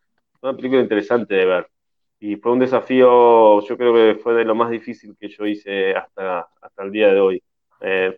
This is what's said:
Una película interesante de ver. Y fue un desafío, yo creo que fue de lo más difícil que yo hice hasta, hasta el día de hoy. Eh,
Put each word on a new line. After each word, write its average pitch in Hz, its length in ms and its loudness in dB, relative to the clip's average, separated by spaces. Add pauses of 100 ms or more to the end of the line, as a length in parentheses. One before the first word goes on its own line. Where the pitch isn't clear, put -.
(400)
Una 131 160 -8
película 127 240 -2
interesante 107 540 -2
de 95 120 0
ver. 90 220 -2 (520)
Y 104 160 -10
fue 117 160 -4
un 127 80 0
desafío, 120 1000 4
yo 117 160 -8
creo 120 160 0
que 110 300 4
fue 117 140 -2
de 113 100 0
lo 110 80 -2
más 117 160 -2
difícil 107 500 -14
que 104 100 -16
yo 104 180 -10
hice 98 480 -6
hasta, 92 520 -10 (140)
hasta 98 220 -20
el 98 80 -12
día 107 200 2
de 98 80 4
hoy. 95 240 0 (380)
Eh, 95 360 -4